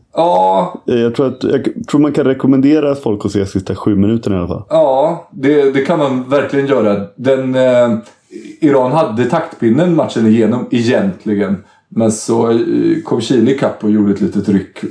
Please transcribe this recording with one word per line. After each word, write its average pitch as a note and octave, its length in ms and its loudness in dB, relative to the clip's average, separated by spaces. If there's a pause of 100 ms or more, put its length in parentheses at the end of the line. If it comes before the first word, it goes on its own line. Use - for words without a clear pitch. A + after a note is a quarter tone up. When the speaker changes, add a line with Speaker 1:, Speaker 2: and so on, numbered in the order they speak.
(160)
Speaker 1:
Ja. F#3 760 0
Speaker 2:
eh, B2 60 2
jag A#2+ 200 0
tror C3+ 120 0
att, - 160 -6
jag - 440 -2
tror D3 140 2
man D3 120 2
kan D3 120 0
rekommendera C3+ 720 2
folk G#2+ 300 -4
att G2 60 -4
se G2 140 0
sista F#2+ 300 -6
sju G#2 200 -2
minuterna G#2 400 0
i F#2 40 -2
alla F2 80 -4
fall. F#2 220 -6
Speaker 1:
Ja, D#3 640 0
det, C#3 400 2
det F3+ 100 0
kan F3 180 0
man B2+ 300 -2
verkligen C#3 380 0
göra. G#2 380 0 (100)
Den, C3 400 0
eh, B2 420 2 (640)
Iran C3+ 300 2
hade A2 340 0
taktpinnen C3+ 720 0
matchen A#2+ 320 0
igenom A2+ 440 2
egentligen. G2+ 840 -2 (320)
Men A2+ 220 0
så, A#2 400 0
eh, A#2 60 2 (480)
kom A#2+ 160 -2
Chile B2 300 2
ikapp A#2 320 -2
och G#2+ 80 0
gjorde G#2 220 2
ett F#2 80 -4
litet G2+ 280 -2
ryck - 420 -2